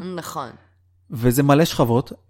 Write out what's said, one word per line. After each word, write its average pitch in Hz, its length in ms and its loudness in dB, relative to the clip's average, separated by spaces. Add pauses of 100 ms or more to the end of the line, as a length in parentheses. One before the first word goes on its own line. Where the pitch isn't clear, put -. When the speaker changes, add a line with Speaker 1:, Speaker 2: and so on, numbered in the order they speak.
(160)
Speaker 1:
נכון. 156 320 -10 (600)
Speaker 2:
וזה 120 320 0
מלא 143 220 4
שכבות, 120 480 0 (180)